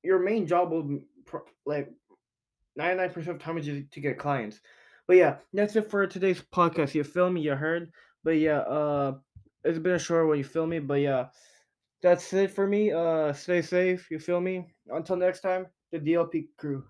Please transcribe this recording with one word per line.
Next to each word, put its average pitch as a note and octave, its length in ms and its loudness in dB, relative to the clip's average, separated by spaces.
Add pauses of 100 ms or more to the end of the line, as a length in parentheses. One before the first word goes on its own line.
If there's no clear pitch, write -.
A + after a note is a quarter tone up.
your F#3 160 2
main G3+ 260 0
job F3 280 2
will E3 100 0
be C#3+ 240 -6 (180)
pro-, - 200 -12 (200)
like, C#3+ 240 -4 (880)
ninety-nine F3+ 360 -2
percent E3 260 -8
of - 20 -16
the C#3+ 60 -18
time E3 140 -6
is D3 60 -6
just C#3+ 280 -8
to - 80 -16
get C#3 180 -4
clients. B2+ 420 -4 (460)
But F#3 120 8
yeah, D#3 180 6 (160)
that's G#3 240 0
it G#3+ 120 0
for G3+ 200 0
today's F#3 340 -2 (100)
podcast. E3 440 0
You D3 80 0
feel F3+ 260 0
me? F3+ 120 -2
You D3 120 0
heard? E3 380 -4 (320)
But D#3+ 80 2
yeah, D#3 260 2
uh, C#3+ 560 -2 (480)
it's E3 160 0
been F3+ 160 2
a E3+ 60 0
short E3 260 2
one. D3+ 120 4
You C3+ 60 -2
feel D#3+ 220 -2
me? E3 140 -2
But C#3+ 200 0
yeah, C3+ 260 0 (760)
that's F3 300 4
it F#3+ 180 2
for G3 160 -2
me. G#3 240 2
Uh, D#3+ 420 0
stay F3 300 0
safe. F3+ 480 0
You D#3 80 -6
feel F3 220 -2
me? F#3 260 -4 (220)
Until D#3+ 280 -4
next F3+ 240 0
time, F#3 280 -4 (240)
the E3 80 -6
D D3+ 140 0
L E3+ 120 2
P D#3+ 220 -6 (100)
crew. C#3 320 -6